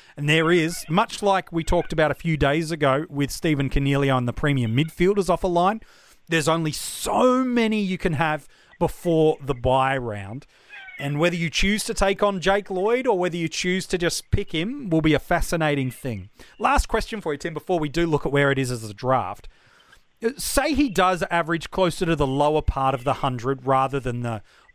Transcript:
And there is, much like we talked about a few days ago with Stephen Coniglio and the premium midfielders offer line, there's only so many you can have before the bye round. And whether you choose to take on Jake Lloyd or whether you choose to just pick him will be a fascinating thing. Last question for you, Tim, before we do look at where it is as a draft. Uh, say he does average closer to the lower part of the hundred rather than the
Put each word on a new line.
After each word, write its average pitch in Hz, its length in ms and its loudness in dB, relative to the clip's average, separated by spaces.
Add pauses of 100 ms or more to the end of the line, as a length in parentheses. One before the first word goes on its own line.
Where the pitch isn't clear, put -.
(160)
And 147 120 -4
there 160 220 4
is, 170 380 0
much 202 340 0
like 190 300 0
we 165 100 -4
talked 175 300 0
about 156 180 2
a 139 40 -2
few 160 220 -2
days 151 360 0
ago 143 360 0
with 143 220 -2
Stephen 139 400 0
Coniglio 139 460 2
and 123 100 0
the 117 60 -2
premium 127 420 0
midfielders 180 540 0
offer 185 200 2
line, 180 320 2 (480)
there's 160 200 2
only 160 240 2
so 247 720 0
many 226 380 0
you 185 160 -2
can 170 160 0
have 156 340 -2 (300)
before 160 640 2
the 139 140 -4
bye 131 440 2
round. 107 480 -8 (520)
And 143 200 -4
whether 170 160 2
you 170 160 -2
choose 202 340 0
to 226 100 -4
take 196 280 0
on 196 180 0
Jake 196 300 0
Lloyd 226 380 0
or 202 100 4
whether 175 180 0
you 165 120 -2
choose 185 400 -2
to 185 100 -2
just - 320 -4
pick - 220 0
him 220 360 -4
will 160 120 2
be 156 140 4
a 139 40 4
fascinating 151 720 0
thing. 104 380 -10 (320)
Last 254 260 2
question 220 340 -4
for 160 120 -4
you, 143 60 -6
Tim, 165 160 -8
before 170 260 -2
we 151 80 -2
do 170 180 0
look 147 180 0
at 147 60 -2
where 143 220 4
it 131 60 0
is 127 120 -2
as 113 180 -6
a 104 60 -12
draft. 110 540 -2 (760)
Uh, 233 120 0
say 294 380 0
he 277 140 2
does 185 360 2
average 170 480 -2
closer 180 340 0
to 165 80 2
the 143 120 0
lower 143 360 2
part 135 320 0
of 123 100 -6
the 131 100 2
hundred 127 520 -4
rather 135 320 2
than 120 220 -4
the 117 220 -6 (320)